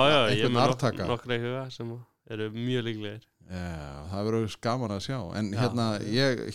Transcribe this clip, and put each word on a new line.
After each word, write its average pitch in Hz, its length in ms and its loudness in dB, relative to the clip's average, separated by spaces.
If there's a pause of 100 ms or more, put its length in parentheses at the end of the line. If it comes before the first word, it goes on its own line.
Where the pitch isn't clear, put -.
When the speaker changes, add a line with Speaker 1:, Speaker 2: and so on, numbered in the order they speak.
Speaker 1:
já, 147 160 8
ég - 0 -
er 113 160 6
Speaker 2:
einhvern 120 240 4
Speaker 1:
með - 20 4
nok-, 127 140 6
Speaker 2:
artaka. 104 340 0
Speaker 1:
nokkra 120 300 -2
í 117 80 -2
huga 127 240 -4
sem 117 240 -8 (320)
eru 107 260 -6
mjög 120 380 0
líklegir. 107 400 -8 (160)
Speaker 2:
Já, 90 240 -6 (380)
það 95 200 -2
verður 110 300 0 (100)
gaman 117 300 -2
að 110 80 -6
sjá. 135 140 -4 (180)
En 104 160 -2
Speaker 1:
Já. 107 80 0
Speaker 2:
hérna, 117 260 2 (240)
ég, 127 320 2 (120)